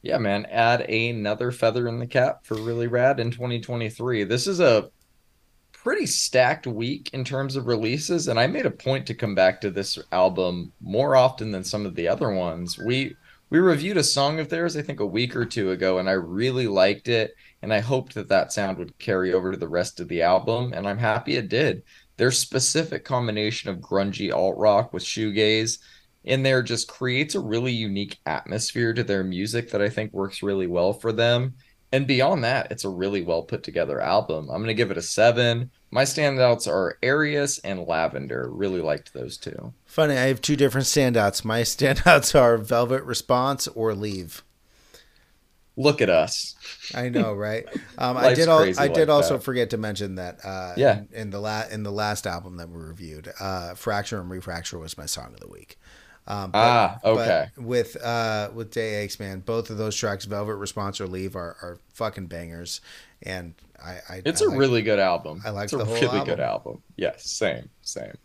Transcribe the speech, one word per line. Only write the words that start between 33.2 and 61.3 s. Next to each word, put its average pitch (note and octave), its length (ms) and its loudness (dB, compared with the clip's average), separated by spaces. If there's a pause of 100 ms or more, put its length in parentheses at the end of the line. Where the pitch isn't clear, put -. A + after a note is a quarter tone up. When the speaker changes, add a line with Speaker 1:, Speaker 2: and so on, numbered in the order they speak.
Speaker 1:
well E2 200 0
put - 200 -6
together D2 380 -2
album. D#2+ 500 0
I'm E2 120 -6
gonna A2+ 120 -2
give G#2+ 160 2
it F#2 60 -4
a E2+ 60 -4
seven. A#2+ 680 4 (220)
My B2+ 120 2
standouts C3+ 640 2
are F2 360 0
Arius C#3+ 560 0
and F#2 280 -6
Lavender. C2+ 640 -2
Really F#2 300 -2
liked D#2 320 -4
those B1 240 -10
two. - 380 -12 (100)
Speaker 2:
Funny, D3+ 320 2
I B2+ 100 2
have C3 140 2
two C#3+ 160 0
different C3 300 4
standouts. A#2 580 4
My A2 160 0
<laughs> - 20 2
standouts C#3+ 760 4
are A#2+ 180 8
Velvet A#2+ 460 0
Response C3 640 0
or A2 260 -2
Leave. G2 480 -8 (1300)
Speaker 1:
Look C#3+ 240 2
at G#2+ 100 4
us. - 440 2 (400)
Speaker 2:
I B2 160 -4
know, A2 240 0
right? G#2+ 360 -4
Speaker 1:
<laughs> - 280 -12
Speaker 2:
Um, B2 180 0
I B2 60 0
Speaker 1:
Life's B2+ 180 8
Speaker 2:
did E3 80 6
al-, D#3+ 100 10
Speaker 1:
crazy F#2+ 220 4
Speaker 2:
I C#3 80 4
did D#3 200 4
Speaker 1:
like D3+ 60 6
Speaker 2:
also C#3+ 220 4
Speaker 1:
that. - 80 -6
Speaker 2:
forget B2 260 0
to A#2+ 60 -4
mention G2+ 400 -6
that, F2+ 280 -10
uh, F#2 320 -8
Speaker 1:
Yeah. A#2 220 4
Speaker 2:
in, G#2 140 -12
in A2 180 -8
the G2+ 80 -8
la-, G#2+ 320 -4
in G#2+ 140 -8
the G2+ 80 -6
last G#2 340 -2
album F2+ 300 -8
that E2+ 120 -14
we E2+ 140 -14
reviewed, D#2+ 560 -14
uh, F#2 360 -6
Fracture G#2 460 -4
and F2+ 100 -10
Refracture F2 500 -10
was D#2+ 180 -14
my D2 80 -14
song - 280 -8
of G1+ 60 -20
the G1+ 80 -18
week. G1+ 300 -20 (480)
Um, G2 260 -8
but, G#2 60 4
Speaker 1:
Ah, A2+ 440 6
Speaker 2:
but G#2+ 160 4
Speaker 1:
okay. F#2+ 300 2 (100)
Speaker 2:
with, A#2+ 440 -2
uh, A2+ 520 -2
with A2+ 180 -12
Day A2 320 -4
Aches, - 160 -10
man, F#2+ 200 -10
both A2+ 300 -4
of A2 60 -8
those A2 180 -4
tracks, G2+ 300 -4
Velvet G#2 320 -6
Response G2+ 440 -8
or G2 60 -6
Leave, F#2 300 -6